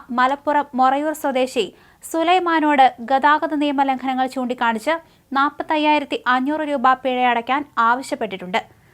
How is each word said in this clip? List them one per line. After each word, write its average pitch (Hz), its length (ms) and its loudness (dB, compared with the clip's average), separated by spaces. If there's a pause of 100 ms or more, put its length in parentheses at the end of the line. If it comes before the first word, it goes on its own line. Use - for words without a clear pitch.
(180)
മലപ്പുറം 285 480 0 (140)
മൊറയൂർ 285 420 2
സ്വദേശി 254 420 -2 (460)
സുലൈമാനോട് 330 760 2 (260)
ഗതാഗത 294 520 2
നിയമലംഘനങ്ങൾ 269 720 -2
ചൂണ്ടിക്കാണിച്ച് 247 600 -2 (440)
നാൽപത്തയ്യായിരത്തി 302 800 0 (140)
അഞ്ഞൂറ് 294 360 -2
രൂപ 262 220 2 (100)
പിഴയടയ്ക്കാൻ 247 600 0 (240)
ആവശ്യപ്പെട്ടിട്ടുണ്ട്. 220 720 -4 (320)